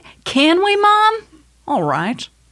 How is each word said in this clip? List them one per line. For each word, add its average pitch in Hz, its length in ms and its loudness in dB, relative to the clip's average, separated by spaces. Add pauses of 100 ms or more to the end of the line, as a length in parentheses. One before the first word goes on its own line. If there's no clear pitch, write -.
(240)
Can 311 400 2
we, 403 140 0
Mom? 415 440 2 (460)
All 269 160 -2
right. 160 440 -4 (240)